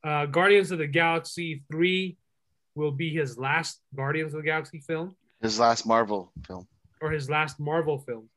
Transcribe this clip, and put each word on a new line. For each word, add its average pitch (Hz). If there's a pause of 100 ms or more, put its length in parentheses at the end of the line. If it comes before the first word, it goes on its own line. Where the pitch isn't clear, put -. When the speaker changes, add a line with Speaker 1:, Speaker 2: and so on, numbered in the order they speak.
Speaker 1:
uh, 151
Guardians 180
of 170
the 151
Galaxy 165
three 180 (560)
will 151
be 156
his 135
last 147 (120)
Guardians 147
of 156
the 147
Galaxy 156
film. 165 (260)
Speaker 2:
His 110
last 117
Marvel 107 (160)
film. 92 (340)
Speaker 1:
Or 156
his 143
last 151
Marvel 147
film 113